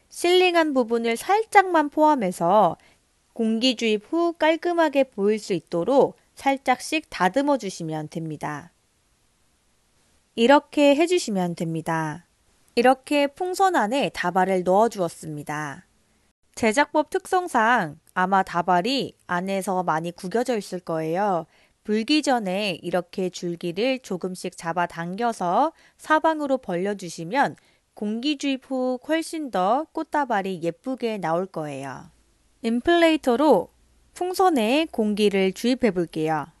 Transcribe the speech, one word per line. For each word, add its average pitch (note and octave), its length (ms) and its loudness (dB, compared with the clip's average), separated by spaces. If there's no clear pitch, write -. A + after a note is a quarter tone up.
실링한 E4+ 640 2
부분을 A#3 420 0
살짝만 F#4 720 2
포함해서 G3+ 880 2
공기 A3+ 460 0
주입 G#3+ 340 -2
후 E4+ 220 0
깔끔하게 D#4 720 2
보일 G#3+ 340 0
수 G#3 140 -6
있도록 F3+ 640 2
살짝씩 C4+ 760 -2
다듬어 C#4 480 2
주시면 D#3 520 -8
됩니다. D3+ 640 -10
이렇게 C#4+ 640 6
해주시면 A#3 580 0
됩니다. D#3+ 680 -4
이렇게 C4+ 520 2
풍선 F4+ 500 0
안에 A3+ 320 0
다발을 F#3 560 0
넣어 G3 240 4
주었습니다. D3+ 960 -8
제작법 C#4+ 540 0
특성상 A#3+ 920 0
아마 F#3+ 300 2
다발이 F3+ 720 0
안에서 F#3 560 -4
많이 E3 280 -2
구겨져 A3+ 460 -4
있을 F#3 240 -8
거예요. E3 640 -2
불기 A3+ 380 0
전에 G#3 580 -2
이렇게 F3+ 480 -4
줄기를 F3+ 680 -4
조금씩 F#3 580 -8
잡아당겨서 F3+ 1120 -2
사방으로 D4+ 600 0
벌려주시면 F#3+ 1000 -4
공기 A#3 460 -4
주입 C4+ 300 -4
후 B3+ 280 -2
훨씬 D#4 440 -4
더 G#3 420 0
꽃다발이 A3 720 -4
예쁘게 A3 560 -6
나올 E3+ 260 -2
거예요. C#3+ 640 -10
인플레이터로 C#4 1080 2
풍선에 E4 760 2
공기를 G3+ 600 2
주입해 A#3+ 380 0
볼게요. D#3+ 560 -2